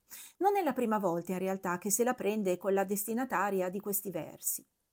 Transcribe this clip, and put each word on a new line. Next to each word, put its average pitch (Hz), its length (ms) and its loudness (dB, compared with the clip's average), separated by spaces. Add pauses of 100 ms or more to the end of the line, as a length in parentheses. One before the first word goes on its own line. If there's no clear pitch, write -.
(380)
Non 403 200 4
è 381 60 2
la 285 100 2
prima 226 240 2
volta 175 360 0
in 180 40 0
realtà 185 400 0
che 202 140 -4
se 240 120 4
la 254 120 2
prende 196 420 0
con 196 160 0
la 196 100 4
destinataria 202 840 0
di 190 100 -4
questi 202 300 -4
versi. - 560 -6 (280)